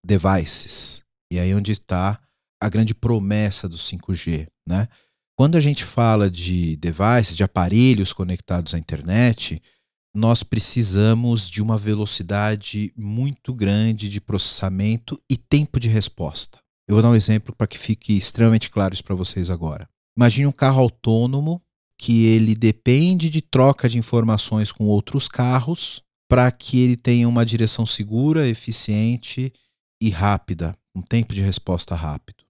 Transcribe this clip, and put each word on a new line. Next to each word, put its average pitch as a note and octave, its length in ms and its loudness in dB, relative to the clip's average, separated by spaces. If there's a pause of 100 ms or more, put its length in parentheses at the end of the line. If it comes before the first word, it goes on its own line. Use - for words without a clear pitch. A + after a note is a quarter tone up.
Devices. F#2 960 -2 (300)
E F2 60 -4
aí F#2 160 0
onde G2+ 260 -2
tá F#2+ 400 -4 (420)
a A2+ 60 -2
grande A2 260 0
promessa G#2 720 -2
do E2+ 100 -12
cinco - 360 -8
G, D#2+ 320 -6 (220)
né? G2 180 0 (520)
Quando D#3 180 4
a D#3 40 6
gente C#3+ 240 0
fala A2 460 2
de F2 460 -2
devices, F#2+ 580 0
de G2+ 80 -2
aparelhos G2+ 720 2
conectados F2 640 -6
à E2 40 -4
internet, E2+ 840 -2 (520)
nós A2+ 280 2
precisamos A2 1040 0
de G#2+ 140 -6
uma A2 160 0
velocidade G#2 1160 -4
muito A#2+ 600 -6
grande G#2+ 560 0
de G2+ 100 -6
processamento G2+ 1000 -4 (120)
e B2+ 80 0
tempo D3 420 0
de A#2 80 -2
resposta. - 720 -4 (260)
Eu G#2 100 2
vou A2 60 6
dar A#2 60 6
um A#2+ 60 6
exemplo G#2+ 420 0
pra A2 100 -2
que - 120 -12
fique G#2+ 400 -2
extremamente A2+ 500 2
claro F#2+ 240 -2
isso F#2 120 -12
pra G2 100 -6
vocês F#2 340 -4
agora. E2 400 -6 (260)
Imagine A#2+ 320 4
um C#3 60 0
carro C3+ 280 2
autônomo B2+ 840 0 (380)
que A2+ 240 4
ele A2+ 300 4
depende C#3+ 720 2
de D#3 140 -2
troca C3+ 440 4
de A#2+ 120 0
informações A2+ 760 0
com G#2+ 140 -2
outros G#2 420 0
carros B2+ 720 -4 (240)
pra B2+ 240 4
que - 300 -2
ele B2 160 4
tenha A#2+ 320 2
uma A#2+ 160 2
direção A2+ 400 0
segura, B2+ 640 0
eficiente A2+ 1040 -4 (500)
e A2 60 2
rápida, F2 680 -2 (220)
um F#2 60 -8
tempo A#2 320 -2
de G2 80 -2
resposta F2+ 520 -4
rápido. D#2 560 -8